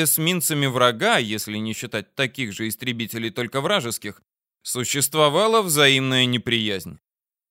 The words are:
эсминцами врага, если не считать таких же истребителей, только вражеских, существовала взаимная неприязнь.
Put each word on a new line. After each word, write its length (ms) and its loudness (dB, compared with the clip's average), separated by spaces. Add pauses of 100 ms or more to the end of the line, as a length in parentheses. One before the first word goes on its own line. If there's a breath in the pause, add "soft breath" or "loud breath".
эсминцами 640 0
врага, 540 2
если 380 -4
не 160 -4
считать 420 -8
таких 380 -4
же 140 -6
истребителей, 640 -6
только 320 -4
вражеских, 600 -4 (420)
существовала 1000 2
взаимная 640 4
неприязнь. 760 -2 (520)